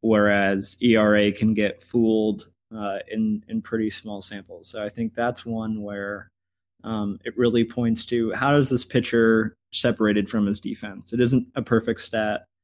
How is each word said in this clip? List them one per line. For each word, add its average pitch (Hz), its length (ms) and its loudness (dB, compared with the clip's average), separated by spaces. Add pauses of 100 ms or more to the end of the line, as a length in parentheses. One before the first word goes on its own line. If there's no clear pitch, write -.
whereas 101 800 2
E 117 140 6
R 107 200 6
A 104 160 4
can 110 220 0
get 104 280 -2
fooled, 110 720 0 (240)
uh, 101 220 -6 (100)
in, 107 400 -2
in 110 140 -6
pretty 110 260 -2
small 104 320 -8
samples. 92 480 -8
So 107 160 -6
I 104 60 -6
think 113 240 -6
that's 120 320 -4
one 110 340 -6
where, 101 480 -10 (560)
um, 104 400 -6
it 120 140 -8
really 120 260 4
points 113 420 -2
to 113 260 -2
how 127 200 0
does 143 160 4
this 123 160 0
pitcher 113 720 2 (180)
separated 104 560 2
from 107 160 0
his 101 160 -2
defense? - 540 -10
It 120 60 0
isn't 123 340 4
a 127 80 -4
perfect 113 400 0
stat, 107 420 -2 (200)